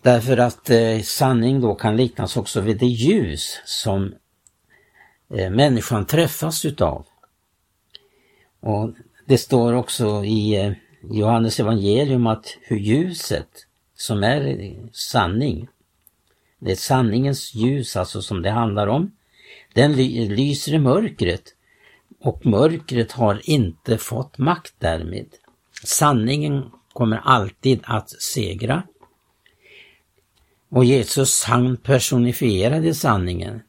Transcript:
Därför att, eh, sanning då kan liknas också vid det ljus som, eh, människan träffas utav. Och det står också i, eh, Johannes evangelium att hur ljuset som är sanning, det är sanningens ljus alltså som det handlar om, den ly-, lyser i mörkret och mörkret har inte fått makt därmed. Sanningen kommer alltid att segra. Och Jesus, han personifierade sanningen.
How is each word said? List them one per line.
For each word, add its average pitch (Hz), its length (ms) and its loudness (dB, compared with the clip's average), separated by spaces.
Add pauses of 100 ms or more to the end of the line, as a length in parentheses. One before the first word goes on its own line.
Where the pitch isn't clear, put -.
Därför 123 340 6
att, 120 340 0
eh, 113 300 4
sanning 131 600 0
då 110 140 2
kan 107 220 0
liknas 117 400 -2
också 107 240 -4
vid 107 180 0
det 123 80 2
ljus 120 760 0
som, 98 500 -4 (1200)
eh, 95 160 -2
människan 113 560 0
träffas 156 580 -2
utav. 90 420 -2 (1500)
Och 107 340 -4 (320)
det 131 120 6
står 120 340 2
också 107 520 -2
i, 107 320 0
eh, 101 160 0 (380)
Johannes 110 500 0
evangelium 117 680 2
att 110 200 -2 (140)
hur - 180 -4
ljuset 113 680 -2 (480)
som 101 280 -4
är 131 500 -2 (180)
sanning, 104 760 -2 (920)
det - 140 -4
är 92 40 -2
sanningens 131 800 0
ljus 123 420 -2
alltså 92 260 -6
som 92 200 -6
det 95 80 0
handlar 104 360 0
om, 151 260 -2 (640)
den 143 180 6
ly-, 127 360 0
lyser 139 460 -2
i 160 40 4
mörkret 135 760 0 (640)
och - 260 -4
mörkret 127 680 2
har 107 320 0
inte 113 540 0
fått - 400 -8
makt 160 400 -2
därmed. 82 480 -4 (580)
Sanningen 139 840 0 (220)
kommer 110 240 0
alltid 123 680 0
att 113 260 -6
segra. 110 720 -6 (1900)
Och 127 160 4
Jesus, 131 600 2
han 123 320 0
personifierade 123 1160 0
sanningen. 92 760 -2